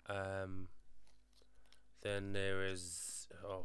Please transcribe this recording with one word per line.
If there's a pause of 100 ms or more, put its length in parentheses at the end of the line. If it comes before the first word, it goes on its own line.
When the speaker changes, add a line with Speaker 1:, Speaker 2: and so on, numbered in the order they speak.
Speaker 1:
right.
Speaker 2:
Um, (1400)
then
there
is, (200)
oh,